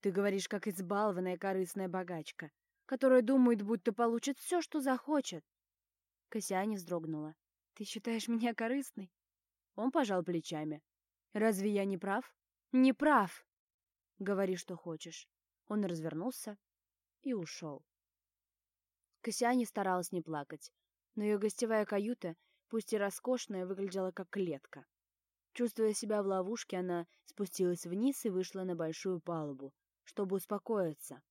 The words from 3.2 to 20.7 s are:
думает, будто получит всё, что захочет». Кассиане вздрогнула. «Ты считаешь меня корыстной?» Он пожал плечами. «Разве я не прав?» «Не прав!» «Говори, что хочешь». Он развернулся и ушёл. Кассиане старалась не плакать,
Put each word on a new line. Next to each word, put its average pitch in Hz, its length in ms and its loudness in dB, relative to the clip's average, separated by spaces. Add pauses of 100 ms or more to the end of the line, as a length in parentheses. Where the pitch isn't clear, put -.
думает, 240 400 6
будто 208 320 0
получит 233 440 0
всё, 349 240 0
что 302 200 -4
захочет». 262 640 0 (840)
Кассиане 202 480 -2
вздрогнула. 160 600 -6 (380)
«Ты 208 120 -10
считаешь 226 420 -4
меня 233 260 0
корыстной?» 226 560 -4 (680)
Он 240 160 0
пожал 202 320 2
плечами. 156 580 -4 (520)
«Разве 214 360 2
я 202 160 2
не 196 120 -2
прав?» 196 380 -4 (360)
«Не 254 220 8
прав!» 262 520 4 (760)
«Говори, 190 360 0
что 175 200 -10
хочешь». 165 520 -12 (400)
Он 214 180 0
развернулся 175 720 -4 (640)
и 262 120 -2
ушёл. 160 500 -6 (1400)
Кассиане 240 440 2
старалась 185 460 0
не 175 100 -2
плакать, 151 500 -8 (440)